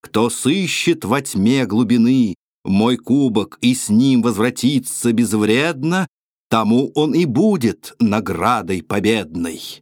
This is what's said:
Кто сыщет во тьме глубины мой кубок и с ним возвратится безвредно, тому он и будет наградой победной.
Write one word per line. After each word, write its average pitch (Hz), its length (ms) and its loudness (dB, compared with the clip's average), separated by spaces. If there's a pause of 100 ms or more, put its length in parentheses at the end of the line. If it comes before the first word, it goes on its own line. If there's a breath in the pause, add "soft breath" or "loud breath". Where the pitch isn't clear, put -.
Кто 113 280 0
сыщет 160 760 -2
во 127 160 0
тьме 123 440 0
глубины 117 720 2 (280)
мой 107 340 2
кубок 120 640 0
и 123 120 2
с - 160 -6
ним 123 320 4
возвратится 120 920 0
безвредно, 131 920 0 (420)
тому 113 460 2
он 151 180 0
и 170 120 2
будет 139 760 0
наградой 95 840 -2
победной. 87 1000 -4